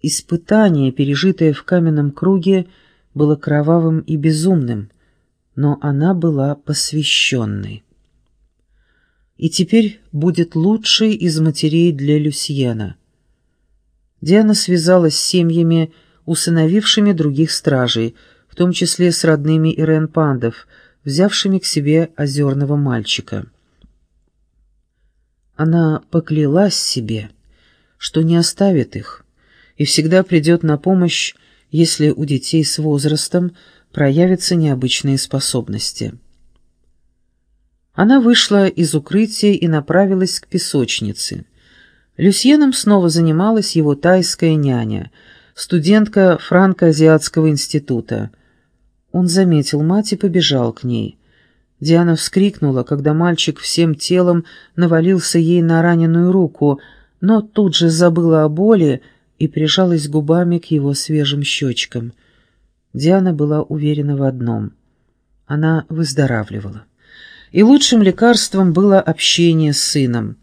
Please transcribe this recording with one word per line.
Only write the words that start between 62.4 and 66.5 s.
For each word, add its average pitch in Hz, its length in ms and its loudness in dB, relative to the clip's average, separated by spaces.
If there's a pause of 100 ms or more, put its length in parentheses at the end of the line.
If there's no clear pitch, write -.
Диана 180 400 2
была 151 300 -2
уверена 147 540 -4
в 139 60 -4
одном: 120 500 -4 (720)
она 156 420 -2
выздоравливала. 123 960 -4 (680)